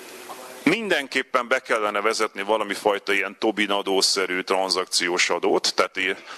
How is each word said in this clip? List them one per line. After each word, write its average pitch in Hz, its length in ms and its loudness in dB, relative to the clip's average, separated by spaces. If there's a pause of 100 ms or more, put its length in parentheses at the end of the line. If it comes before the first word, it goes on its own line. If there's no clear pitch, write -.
(640)
Mindenképpen 143 840 0
be 127 120 2
kellene 104 420 0
vezetni 107 420 0
valami 104 300 2
fajta 101 400 0
ilyen 98 260 -2
Tobin 104 320 0
adószerű 95 720 0
tranzakciós 90 880 0
adót, 92 460 2
tehát 92 220 0
így 95 180 0 (220)